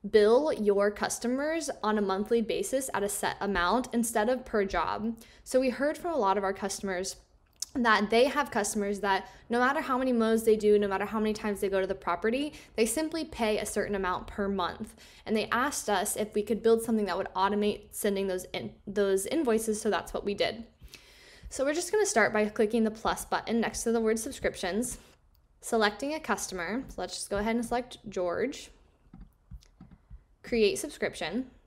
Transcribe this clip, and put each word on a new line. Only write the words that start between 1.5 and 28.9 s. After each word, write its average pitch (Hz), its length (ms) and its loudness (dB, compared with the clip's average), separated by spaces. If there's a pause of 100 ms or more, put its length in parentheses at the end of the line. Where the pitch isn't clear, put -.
on 214 140 2
a 208 40 0
monthly 202 400 0
basis 214 520 -2
at - 100 0
a 202 60 -2
set - 320 -2
amount 196 520 0
instead 226 360 0
of 254 160 -2
per 208 180 0
job. 202 540 -2 (260)
So - 160 2
we 262 100 2
heard 285 280 -2
from 339 160 -4
a 302 40 -2
lot 196 200 2
of 196 60 0
our 196 100 0
customers 190 640 -6 (560)
that 214 360 4
they 233 160 6
have 277 240 0
customers 202 520 -2
that 190 280 0 (200)
no 233 100 2
matter 277 220 4
how 254 160 0
many 262 140 2
mows 226 320 4
they 220 120 8
do, 208 240 6
no 202 80 2
matter 196 180 0
how 214 140 -2
many 214 120 2
times 208 300 -2
they 202 80 0
go 190 100 2
to 190 60 2
the 190 80 -4
property, 226 600 -2 (220)
they 220 100 2
simply 320 380 -2
pay 214 360 0
a 208 60 -4
certain - 300 -4
amount 180 300 -2
per 196 220 -4
month. 196 480 -4 (300)
And 220 100 -2
they 214 140 0
asked - 380 -2
us 208 280 0
if 214 180 -4
we 208 80 0
could 220 220 -2
build 226 180 6
something 220 240 0
that 175 120 -2
would 190 180 -4
automate 208 460 2 (100)
sending 196 360 0
those 185 180 -4
in-, - 280 -8 (140)
those 196 400 2
invoices, 220 520 0
so 220 100 0
that's 175 240 -2
what - 120 -4
we 202 80 -2
did. 214 320 -2 (840)
So - 140 -4
we're 294 120 2
just 349 160 -4
gonna 427 140 4
start 220 280 4
by 214 120 4
clicking 220 380 2
the 220 80 2
plus - 340 -4
button 220 360 -2
next - 220 -4
to 233 80 0
the 226 100 0
word 220 160 0
subscriptions, 226 800 -4 (640)
selecting 226 540 0
a 311 40 -6
customer. 196 680 -4
So - 140 -16
let's 185 120 -6
just - 160 -10
go 202 80 -2
ahead 220 180 0
and 240 100 0
select 240 320 -4 (120)
George, 185 640 -4 (1700)